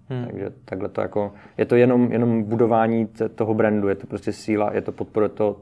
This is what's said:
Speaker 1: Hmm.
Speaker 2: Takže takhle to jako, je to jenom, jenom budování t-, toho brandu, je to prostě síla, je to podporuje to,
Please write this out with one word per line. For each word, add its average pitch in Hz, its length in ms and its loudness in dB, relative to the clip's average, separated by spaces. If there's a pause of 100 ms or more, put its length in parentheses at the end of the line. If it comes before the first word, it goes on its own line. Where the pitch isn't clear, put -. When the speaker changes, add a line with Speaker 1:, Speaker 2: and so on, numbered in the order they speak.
Speaker 1:
Hmm. 127 160 -6
Speaker 2:
Takže 101 280 -8 (120)
takhle 98 240 -8
to - 120 -6
jako, 101 320 -4 (260)
je 113 80 2
to 120 100 2
jenom, 123 360 4
jenom 113 300 0
budování 113 640 2
t-, 107 220 -6
toho 110 260 -2
brandu, 107 340 2
je 98 60 2
to 98 120 -12
prostě 104 260 -6
síla, 104 420 -2
je 104 60 0
to 92 120 -8
podporuje 104 360 -2
to, 104 340 -2